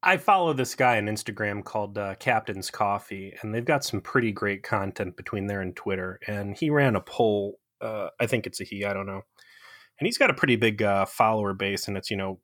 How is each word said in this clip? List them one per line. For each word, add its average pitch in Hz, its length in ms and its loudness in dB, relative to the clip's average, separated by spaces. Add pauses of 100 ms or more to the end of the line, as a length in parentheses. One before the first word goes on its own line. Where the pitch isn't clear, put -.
I 185 140 6
follow 180 360 4
this 127 220 -2
guy 123 240 4
on 104 80 0
Instagram 104 560 -4
called, 104 340 -4
uh, 98 220 -4
Captain's 107 500 -2
Coffee, 101 720 -4
and 107 140 -4
they've 120 100 -2
got 147 180 2
some 101 180 -4
pretty 117 300 2
great 101 300 -2
content 98 560 -2
between 101 300 -4
there 101 140 -2
and 92 140 -6
Twitter. 92 520 -4
And 101 280 -4
he 160 140 0
ran 139 260 6
a 92 60 0
poll. 104 580 0 (220)
Uh, 107 280 -6 (100)
I 117 80 2
think 113 180 0
it's - 160 -8
a 95 40 -8
he, 101 200 -6
I 101 80 0
don't 98 140 -4
know. 98 160 -8 (760)
And 156 80 0
he's 240 100 -2
got 269 120 4
a 151 40 2
pretty 127 220 4
big, 107 260 2
uh, 101 220 4
follower 107 500 2
base, 98 360 -2
and 98 80 -4
it's, - 120 -8
you 107 60 -2
know 95 280 -4